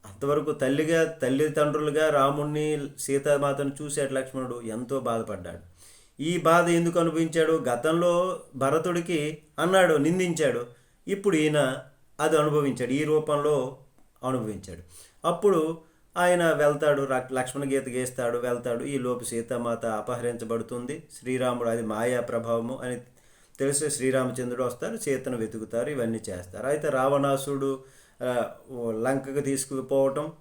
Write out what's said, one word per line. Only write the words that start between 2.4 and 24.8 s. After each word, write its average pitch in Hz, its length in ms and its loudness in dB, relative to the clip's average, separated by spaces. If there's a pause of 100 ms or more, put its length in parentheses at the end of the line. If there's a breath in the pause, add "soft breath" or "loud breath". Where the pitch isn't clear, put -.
సీతామాతను 139 720 0 (100)
చూశాడు 143 300 -4
లక్ష్మణుడు, 131 480 -6
ఎంతో 117 400 -6
బాధపడ్డాడు. 104 580 -6 (640 loud breath)
ఈ 170 160 -2
బాధ 165 300 6
ఎందుకు 170 320 2
అనుభవించాడు? 160 520 2
గతంలో 160 880 2 (160)
భరతుడికి 160 840 0 (200)
అన్నాడు, 180 360 6
నిందించాడు, 156 720 2 (420 soft breath)
ఇప్పుడు 196 280 2
ఈయన 147 400 2 (440)
అది 156 180 4
అనుభవించాడు, 143 520 2
ఈ 143 140 2
రూపంలో 147 760 0 (460)
అనుభవించాడు. 107 760 -6 (280 loud breath)
అప్పుడు 170 520 2 (380 soft breath)
ఆయన 175 360 4
వెళ్తాడు, 147 500 4
ర-, 131 300 -2
లక్ష్మణ 131 400 -2
గీత 131 160 0
గీస్తాడు, 123 500 -2
వెళ్తాడు. 120 460 -2
ఈ 139 140 -2
లోపు 123 260 -2
సీతామాత 117 640 -4
అపహరించబడుతుంది. 117 1160 -4 (160)
శ్రీరాముడు, 123 500 -2
అది 117 140 0
మాయా 117 380 0
ప్రభావము 117 580 -2
అని 123 220 -6 (580 soft breath)
తెలిసి 143 320 0
శ్రీరామచంద్రుడు 127 720 -2
వస్తారు, 117 320 -6